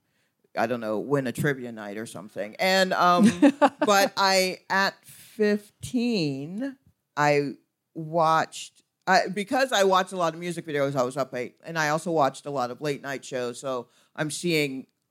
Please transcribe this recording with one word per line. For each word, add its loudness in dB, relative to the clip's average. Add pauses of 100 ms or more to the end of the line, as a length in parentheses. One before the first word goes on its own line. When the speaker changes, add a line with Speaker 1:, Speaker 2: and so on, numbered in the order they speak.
(580)
Speaker 1:
I 2
don't -4
know, -4
win -2
a -4
trivia -4
night -12
or -10
something. -12
And, 2
um, 6 (100)
Speaker 2:
<laughs> 6 (260)
Speaker 1:
but 4
I, 2 (100)
at 0
fifteen, -4 (400)
I 2 (400)
watched, -2 (240)
I, 4
because 0
I 4
watched 2
a -8
lot 0
of -14
music -8
videos, -2
I 2
was -4
up -4
late, -8 (100)
and -8
I 0
also -2
watched 0
a -8
lot -4
of -12
late -4
night -10
shows, -6
so -6 (280)
I'm -4
seeing -2 (220)